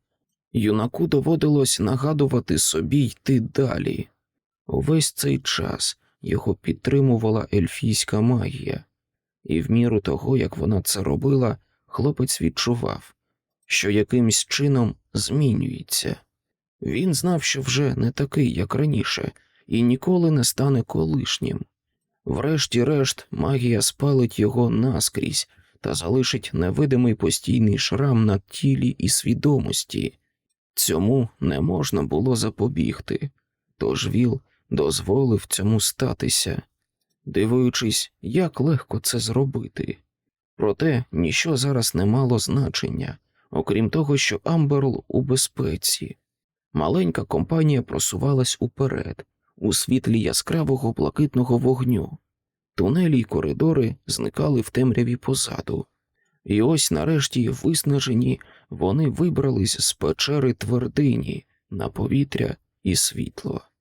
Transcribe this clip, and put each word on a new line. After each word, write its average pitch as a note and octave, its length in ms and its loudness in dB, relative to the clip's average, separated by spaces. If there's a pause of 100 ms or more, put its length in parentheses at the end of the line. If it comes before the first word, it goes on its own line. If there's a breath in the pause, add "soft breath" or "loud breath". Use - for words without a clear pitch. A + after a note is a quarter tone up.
(520)
Юнаку A2 540 0
доводилось D3 720 2
нагадувати C3 800 0
собі B2+ 460 0
йти B2 360 0
далі. - 680 -2 (580)
Увесь D3 460 0
цей C3+ 260 -2
час - 600 -4 (240)
його - 320 -2
підтримувала A2+ 1000 0
ельфійська G#2 680 0
магія, A2 640 0 (600)
і E2 160 -2
в - 100 -4
міру A#2 300 2
того, B2 360 0
як G2+ 200 -2
вона G2 260 0
це - 200 -4
робила, B2+ 560 2 (280)
хлопець - 540 -2
відчував, - 760 -2 (520)
що - 240 0
якимсь G#2+ 540 2
чином C3+ 500 0 (200)
змінюється. - 1000 -2 (680)
Він E3+ 320 -2
знав, D#3+ 280 0
що - 180 -4
вже C3 340 0
не B2+ 160 0
такий, C#3+ 420 0
як - 220 -4
раніше, - 580 -2 (340 soft breath)
і A#2 160 0
ніколи D#3+ 480 2
не C3+ 140 4
стане C3 380 2
колишнім. - 800 -2 (640)
Врешті-решт C3+ 1040 0
магія A#2+ 520 0
спалить C3+ 560 2
його A#2 320 2
наскрізь A#2 760 -2 (320 soft breath)
та - 140 -4
залишить B2+ 580 -2
невидимий B2 640 2
постійний G#2+ 640 2
шрам A#2+ 480 2
на G2 120 4
тілі C3+ 500 0
і - 200 -2
свідомості. - 1120 -2 (560)
Цьому A2 540 2 (120)
не C#2+ 200 0
можна F#2 420 0
було G2+ 340 0
запобігти, - 960 -4 (480)
тож - 300 -2
Віл A#2 320 0 (300)
дозволив G2+ 760 0
цьому G#2 340 0
статися, - 840 -2 (600)
дивуючись, A#2+ 880 0 (100)
як E3 380 -2
легко C3+ 400 0
це - 180 -4
зробити. A#2 800 -4 (580)
Проте B2 560 0
ніщо E2+ 440 0
зараз B2+ 380 0
не F#2 120 2
мало A#2+ 320 4
значення, - 800 -2 (320)
окрім - 400 0
того, D3 260 0
що G#2 280 -2
Амберл C#3+ 640 0
у C#3 120 0
безпеці. - 960 -2 (560)
Маленька A#2 520 0
компанія D3+ 580 2
просувалась B2+ 800 0
уперед, - 640 -4 (320)
у G#2 160 0
світлі A#2 480 0
яскравого B2+ 720 -2
блакитного B2 640 0
вогню. B2 600 0 (560)
Тунелі D3 440 4
й A2 60 2
коридори A2+ 720 0 (100)
зникали - 540 0
в - 100 -6
темряві A#2+ 460 2
позаду. - 680 -4 (580)
І G#2 180 2
ось D3 280 2
нарешті, C#3+ 580 0
виснажені, C3 920 0 (300 loud breath)
вони C3 380 0
вибрались C3+ 720 0
з - 120 0
печери C3 600 0
твердині B2 920 -2 (240)
на G2+ 180 -6
повітря - 680 -2 (260)
і F#2 140 0
світло. - 640 -6 (180)